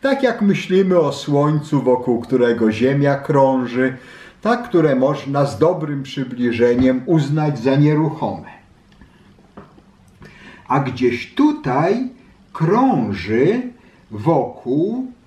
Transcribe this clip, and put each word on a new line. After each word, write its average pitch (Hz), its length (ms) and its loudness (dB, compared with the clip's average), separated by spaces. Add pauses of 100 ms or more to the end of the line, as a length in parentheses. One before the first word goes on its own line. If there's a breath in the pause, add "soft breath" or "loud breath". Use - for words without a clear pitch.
tak 269 220 0
jak 233 200 0
myślimy 185 580 2
o 143 120 0
Słońcu, 147 720 0
wokół 120 380 0
którego 117 520 2
Ziemia 139 420 0
krąży, 131 800 0 (460 loud breath)
tak, 233 260 0
które 151 280 2
można 139 500 0
z - 120 -6
dobrym 156 440 0
przybliżeniem 123 1040 0
uznać 151 520 0
za 135 180 0
nieruchome. 147 720 0 (2250 loud breath)
A 139 120 0
gdzieś 123 540 -2
tutaj 233 720 0 (440 loud breath)
krąży 160 1200 0 (420 loud breath)
wokół 156 1000 -2 (140)